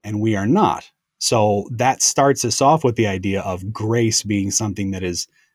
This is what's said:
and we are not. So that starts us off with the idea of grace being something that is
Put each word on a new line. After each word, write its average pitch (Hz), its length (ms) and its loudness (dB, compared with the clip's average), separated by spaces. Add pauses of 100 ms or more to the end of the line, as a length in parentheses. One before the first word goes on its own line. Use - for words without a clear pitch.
and 104 180 -6
we 110 140 0
are 98 100 -2
not. 156 460 2 (260)
So 104 540 2
that 120 320 0
starts 139 420 2
us 117 160 0
off 151 220 4
with 120 140 2
the 110 100 2
idea 95 340 -2
of 92 320 -6
grace 113 480 0
being 101 300 -2
something 101 400 -2
that 95 100 -6
is 90 260 -6 (280)